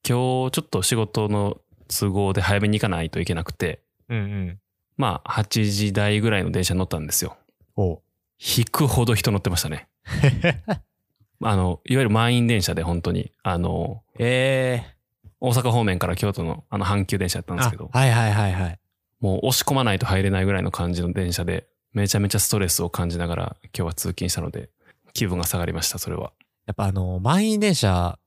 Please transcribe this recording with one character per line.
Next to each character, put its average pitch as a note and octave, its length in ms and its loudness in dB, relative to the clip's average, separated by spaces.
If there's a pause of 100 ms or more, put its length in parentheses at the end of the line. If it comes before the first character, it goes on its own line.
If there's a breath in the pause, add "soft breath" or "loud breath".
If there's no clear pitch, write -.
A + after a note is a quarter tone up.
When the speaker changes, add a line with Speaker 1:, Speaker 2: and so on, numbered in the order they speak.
Speaker 1:
今 B2+ 440 0
日 - 20 -4
ち - 80 -2
ょ - 20 -2
っ - 20 -16
と - 180 -2
仕 - 140 0
事 G#2+ 340 0
の G#2 320 -2 (260)
都 - 240 0
合 G2 220 0
で F#2+ 80 2
早 G2 180 2
め G#2 80 2
に G#2 120 2
行 - 20 0
か G#2+ 80 0
な E2+ 120 -2
い E2 80 -4
と - 120 -4
い E2+ 40 -2
け - 80 -2
な E2 120 -2
く - 80 -12
て。 D#2 280 -6 (280)
Speaker 2:
う A#2+ 60 -4
ん - 20 -2
う G#2+ 40 -2
ん。 G2 380 -6 (380)
Speaker 1:
ま A2 260 0
あ、 - 80 -10
八 G#2+ 400 0
時 G2+ 220 0
台 G#2 260 2
ぐ A2+ 120 2
ら G2+ 80 2
い F2+ 40 0
の F2+ 80 -2
電 F2+ 140 0
車 E2+ 80 0
に F2+ 60 2
乗 F#2 40 0
っ F#2 40 -4
た E2 120 -4
ん D2+ 80 -6
で D2 60 -4
す - 100 0
よ。 E2 140 -10 (400)
Speaker 2:
お F#2 160 0
う。 - 80 -10 (380)
Speaker 1:
引 - 260 0
く C#3+ 220 0
ほ A#2+ 180 2
ど A#2 100 2
人 A2 160 2
乗 G2+ 60 2
っ F#2+ 40 -2
て - 80 -2
ま F2+ 60 0
し - 60 0
た - 80 -6
ね。 - 180 -10 (160)
Speaker 2:
<laughs> - 1400 -2
Speaker 1:
あ A2 140 2
の、 F#2 300 2
い B2 100 0
わ C3+ 60 4
ゆ - 40 2
る A2 40 2
満 A#2 260 4
員 A#2+ 120 4
電 A2+ 160 2
車 E2+ 120 -2
で E2 80 -2
本 F2 180 0
当 F2 120 -2
に、 F2+ 180 -4 (100)
あ F2+ 160 0
の、 F2 460 -4 (160)
Speaker 2:
え B2+ 640 0
ー。 - 460 -20 (100)
Speaker 1:
大 B2+ 120 0
阪 A#2+ 200 4
方 A#2 140 4
面 F#2 120 2
か F2+ 100 0
ら F#2 100 -2
京 G2+ 160 0
都 F#2 100 -4
の、 D#2+ 260 -6
あ G#2+ 80 -4
の、 G2 60 -2
阪 G2 220 2
急 G2+ 120 -2
電 F#2 120 0
車 F#2 100 -4
や F2+ 40 -10
っ - 20 -16
た - 80 -8
ん F2 40 -4
で B2+ 60 2
す A#2+ 60 2
け - 80 -6
ど。 - 160 -12
Speaker 2:
あ、 - 40 2
は C3 80 6
い B2+ 60 6
は A2+ 160 4
い G#2 60 2
は G#2 160 2
い F#2 40 0
は F#2 140 -2
い。 F2 120 -8 (420)
Speaker 1:
も F#2+ 160 0
う - 80 -4
押 B2+ 120 2
し - 40 0
込 - 140 0
ま C3 100 2
な G#2+ 80 4
い F#2+ 60 0
と - 60 0
入 F#2+ 180 2
れ G2 60 2
な F#2+ 120 2
い F#2+ 40 2
ぐ G2 60 2
ら F#2+ 80 0
い F#2 40 -2
の F#2 80 -2
感 F2 200 -4
じ F2 100 -2
の F2 120 -2
電 F2+ 180 -2
車 F2 140 -2
で、 E2+ 240 -4 (240)
め G2+ 140 0
ち - 80 0
ゃ G#2 40 4
め G2+ 100 2
ち - 60 -2
ゃ G#2 40 2
ス - 100 0
ト G#2+ 100 0
レ F#2+ 100 0
ス - 140 0
を F2 80 -4
感 F2 180 -2
じ E2+ 80 -4
な F2 100 -2
が E2+ 80 -2
ら F2 280 -6
今 - 80 -20
日 - 120 -6
は E2+ 100 -4
通 - 160 -4
勤 F2+ 200 -4
し - 40 -2
た F2 80 -4
の D#2+ 100 -6
で、 - 180 -12 (440 soft breath)
気 - 120 -2
分 F2+ 140 -2
が E2+ 60 -4
下 - 120 -2
が F2 80 -2
り E2+ 80 -4
ま E2 80 -4
し - 80 -2
た、 - 80 -6
そ F2 140 -8
れ E2+ 40 -4
は。 - 160 -8 (360)
Speaker 2:
や G2 60 -8
っ - 20 -6
ぱ - 80 -4
あ F#2+ 80 0
の、 F#2 280 -2
満 E3+ 300 2
員 G#3+ 100 2
電 G#3 140 4
車 F2+ 540 2